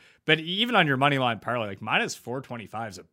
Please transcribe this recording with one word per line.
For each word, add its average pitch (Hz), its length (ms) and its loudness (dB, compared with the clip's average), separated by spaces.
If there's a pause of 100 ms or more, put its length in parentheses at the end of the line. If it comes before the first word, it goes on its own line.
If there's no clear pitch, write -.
(260)
but 160 160 4
even 202 340 -2
on 185 100 6
your 139 120 2
money 139 200 4
line 120 220 0
parlay, 120 260 -2
like, 101 160 -8
minus 135 320 -2
four 123 280 -8
twenty-five 110 500 -10
is 90 60 -16
a - 160 -18